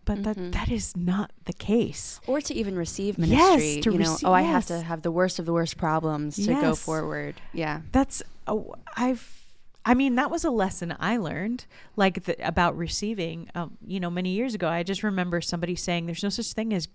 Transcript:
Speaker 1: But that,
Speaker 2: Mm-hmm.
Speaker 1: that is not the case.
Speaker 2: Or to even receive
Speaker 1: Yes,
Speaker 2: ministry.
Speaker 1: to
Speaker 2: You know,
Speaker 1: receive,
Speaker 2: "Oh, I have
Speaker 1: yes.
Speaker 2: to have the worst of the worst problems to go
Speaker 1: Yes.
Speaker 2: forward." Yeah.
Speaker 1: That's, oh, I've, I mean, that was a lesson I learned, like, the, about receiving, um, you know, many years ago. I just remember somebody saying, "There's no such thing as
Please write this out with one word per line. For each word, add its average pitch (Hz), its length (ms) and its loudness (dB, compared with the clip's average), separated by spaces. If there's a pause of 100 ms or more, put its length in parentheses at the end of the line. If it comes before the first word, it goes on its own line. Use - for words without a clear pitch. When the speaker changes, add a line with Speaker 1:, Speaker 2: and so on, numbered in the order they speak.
Speaker 1:
But 202 200 -2
that, 214 120 -2
Speaker 2:
Mm-hmm. 180 160 -6
Speaker 1:
that 202 200 0
is 208 260 -4
not 180 340 0 (140)
the - 80 -6
case. - 720 -2
Speaker 2:
Or 285 160 0
to 285 140 -6
even 196 200 -2
receive 190 440 -2
Speaker 1:
Yes, 165 100 4 (300)
Speaker 2:
ministry. 147 240 2
Speaker 1:
to 226 80 4
Speaker 2:
You 175 80 4
know, 160 120 4
Speaker 1:
receive, 160 160 0
Speaker 2:
"Oh, 185 60 8
I 185 80 8
have 320 220 4
Speaker 1:
yes. 170 160 -2
Speaker 2:
to - 20 -4
have 165 220 -6
the 170 80 2
worst 180 260 2
of 165 80 -4
the 170 80 0
worst 165 240 0
problems 156 600 0
to 208 100 0
go 262 120 2 (100)
Speaker 1:
Yes. 156 100 2
Speaker 2:
forward." 151 560 -4 (180)
Yeah. 156 280 -4 (100)
Speaker 1:
That's, - 320 2 (240)
oh, 208 260 -4 (240)
I've, 247 480 -4 (400)
I 233 80 6
mean, 254 220 4
that 277 160 0
was 330 120 -2
a 330 60 2
lesson 190 500 0
I 214 180 0
learned, 202 480 -4 (300)
like, 190 280 2
the, - 120 -2 (100)
about 170 300 2
receiving, 170 800 -4
um, 165 320 -6
you 185 140 -4
know, 175 100 -2
many 185 220 0
years 220 240 0
ago. 175 120 0
I 165 140 0
just 180 220 -2
remember 180 360 0
somebody 170 360 -2
saying, 170 320 -2
"There's 165 160 -4
no 202 60 0
such 220 240 -4
thing 220 200 -2
as 170 220 -2